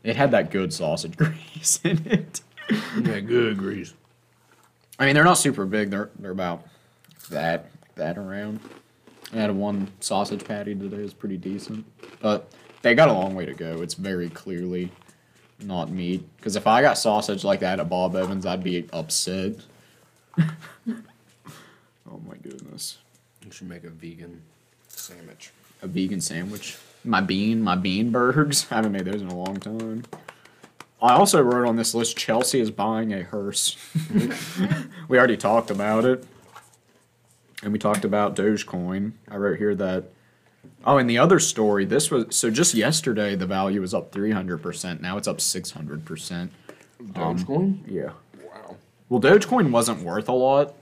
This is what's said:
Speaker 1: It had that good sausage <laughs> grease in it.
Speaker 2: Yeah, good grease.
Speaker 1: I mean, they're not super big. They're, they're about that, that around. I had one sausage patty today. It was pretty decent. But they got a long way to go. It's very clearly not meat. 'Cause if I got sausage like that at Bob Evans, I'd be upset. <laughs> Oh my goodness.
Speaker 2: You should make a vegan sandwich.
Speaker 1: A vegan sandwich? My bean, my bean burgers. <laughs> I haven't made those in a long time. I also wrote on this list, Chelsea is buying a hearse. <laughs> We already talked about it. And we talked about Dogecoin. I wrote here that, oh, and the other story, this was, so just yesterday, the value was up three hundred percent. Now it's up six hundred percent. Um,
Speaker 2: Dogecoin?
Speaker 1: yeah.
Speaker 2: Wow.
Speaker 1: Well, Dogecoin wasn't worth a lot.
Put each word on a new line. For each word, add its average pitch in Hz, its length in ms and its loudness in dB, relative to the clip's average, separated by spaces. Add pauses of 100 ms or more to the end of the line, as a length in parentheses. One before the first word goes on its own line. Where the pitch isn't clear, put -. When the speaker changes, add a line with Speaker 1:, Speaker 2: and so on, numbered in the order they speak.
Speaker 1:
It 110 120 0
had 139 160 4
that 98 200 4
good 92 200 0
sausage 82 460 -4
<laughs> - 0 -
grease - 640 0
in 160 220 0
it. - 360 -2 (600)
Speaker 2:
Yeah, 110 200 0
good 113 360 2
grease. 95 360 -6 (1040)
Speaker 1:
I 135 60 4
mean, 139 100 4
they're 151 80 8
not 175 140 8
super 117 280 0
big. 101 240 0
They're, 101 200 -4 (100)
they're 98 120 -10
about 87 320 -4 (680)
that, 82 400 -4 (240)
that - 220 -6
around. 104 420 -10 (760)
I 113 40 -6
had 104 180 0
one 101 440 -2
sausage 101 460 -4
patty 104 300 -8
today. 98 220 -8
It 104 40 -8
was 101 120 -10
pretty 98 240 -8
decent. 98 480 -8 (360)
But 104 300 -2 (340)
they 120 80 6
got 143 160 10
a 117 40 6
long 95 200 0
way 87 140 -6
to - 80 -10
go. 82 260 -8
It's 82 140 -8
very 90 340 -4
clearly 90 600 -6 (680)
not 90 300 -6
meat. 90 340 -4 (160)
'Cause 101 160 -6
if 107 120 0
I 117 160 8
got 135 160 4
sausage 104 440 0
like 98 180 2
that 95 180 0
at 87 100 -4
Bob 90 260 0
Evans, 92 300 -2
I'd 92 180 -4
be 87 300 -2
upset. 92 600 -4 (840)
<laughs> 160 60 2 (1600)
Oh - 220 -18
my - 60 -18
goodness. - 640 -14 (440)
Speaker 2:
You 101 80 -20
should 95 160 -16
make 85 160 -16
a 82 60 -16
vegan 82 540 -18 (440)
sandwich. - 640 -20 (320)
Speaker 1:
A 95 60 -10
vegan 92 340 -2
sandwich? 95 560 -8 (260)
My 110 160 2
bean, 104 440 0
my 90 120 2
bean 98 360 0
burgers. 127 560 2
<laughs> - 40 -8
I 120 40 -2
haven't 110 160 2
made 95 140 -4
those 98 180 -4
in 92 40 -8
a 90 80 -8
long 95 240 -6
time. 113 440 -8 (1000)
I 120 120 8
also 180 280 8
wrote 123 260 4
on 113 100 2
this 113 180 -2
list, 113 200 0
Chelsea 123 440 0
is 107 100 0
buying 110 420 -2
a 95 120 -6
hearse. 101 520 -4 (360)
<laughs> 214 40 -4 (920)
We 127 80 6
already 123 180 6
talked 110 360 0
about 107 340 0
it. 127 180 2 (1400)
And 104 100 -4
we 107 60 -2
talked 104 260 0
about 104 300 0
Dogecoin. 98 800 -2 (140)
I 101 100 -10
wrote 98 200 0
here 104 180 0
that, 92 300 -2 (800)
oh, 139 120 6
and 123 120 4
the 117 80 4
other 160 220 8
story, 104 460 2
this 131 260 0
was, 117 240 0
so 117 160 2
just 135 240 2
yesterday, 107 600 2
the 92 120 -2
value 98 340 0
was 92 140 -6
up - 160 -4
three 101 200 0
hundred 92 280 -2
percent. 82 420 -8
Now 92 160 -6
it's 101 100 -4
up 87 140 -4
six - 300 -4
hundred 78 340 -10
percent. 87 460 -8 (640)
Um, 85 240 -2
Speaker 2:
Dogecoin? 180 480 0
Speaker 1:
yeah. 92 240 -6 (320)
Speaker 2:
Wow. 92 320 -18 (340)
Speaker 1:
Well, 123 120 2
Dogecoin 196 500 6
wasn't 113 320 2
worth 101 260 -2
a 123 40 2
lot. 135 480 4